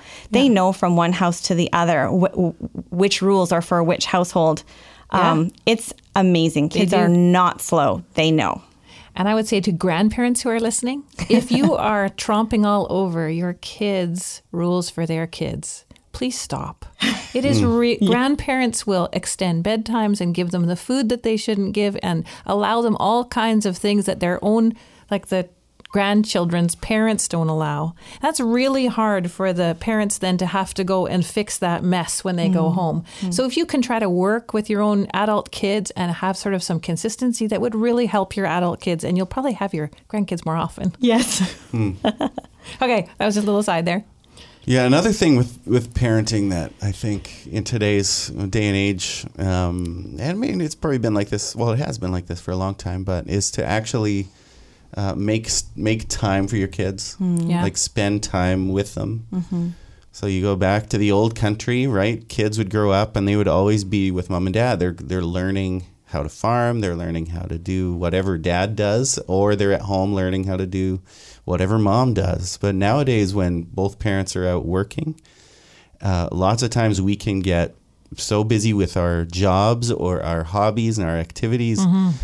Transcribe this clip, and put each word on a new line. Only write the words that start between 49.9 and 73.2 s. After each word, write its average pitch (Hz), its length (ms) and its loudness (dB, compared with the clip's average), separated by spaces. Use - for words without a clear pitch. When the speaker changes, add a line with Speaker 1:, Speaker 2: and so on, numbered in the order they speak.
Speaker 3:
and 127 120 -4
I 180 40 -4
mean, 202 260 -2
it's 156 140 -4
probably 139 240 -2
been 113 160 0
like 101 140 0
this, - 260 -6
well, 117 160 0
it 113 80 0
has 135 200 -4
been 92 120 -4
like 90 160 -4
this 87 140 -8
for - 100 -8
a 90 60 -2
long 95 180 -2
time, 95 300 -6
but 92 240 -4
is 98 240 -2
to - 120 -4
actually, 104 640 -2
uh, 98 180 -4
make 107 320 -2
s-, - 200 -4
make 110 320 -2
time 98 400 0
for 113 80 -4
your 95 120 0
kids. 95 520 -6
Speaker 1:
Mm. 170 300 0
Speaker 2:
Yeah. 170 120 0
Speaker 3:
Like, 98 140 -2
spend 104 480 -2
time 92 460 0
with 98 260 -2
them. 110 360 -6
Speaker 1:
Mm-hmm. 175 360 -4
Speaker 3:
So - 160 -8
you 95 160 0
go 98 140 0
back 104 320 2
to 117 100 0
the 104 140 4
old 113 240 2
country, 113 500 0
right? 110 420 0
Kids 107 300 -2
would 101 120 -2
grow 104 200 2
up 104 240 2
and 98 140 2
they 101 80 4
would 104 120 2
always 101 360 4
be 95 260 0
with 90 200 -4
mom 92 180 0
and 92 60 0
dad. 110 260 0
They're, 90 180 0
they're 90 240 -4
learning 92 600 -2
how - 160 -4
to 78 60 -6
farm. 120 520 -2
They're 90 160 -2
learning 85 300 -4
how 85 160 -8
to 85 160 -6
do 92 360 -2
whatever 90 440 0
dad 90 360 0
does, 107 440 0
or 101 260 2
they're 98 180 2
at 95 100 0
home 98 320 0
learning 92 300 0
how 95 120 -2
to 95 100 -2
do 92 340 -2
whatever 92 340 2
mom 110 360 4
does. 90 420 -2
But 101 180 0
nowadays, 107 600 2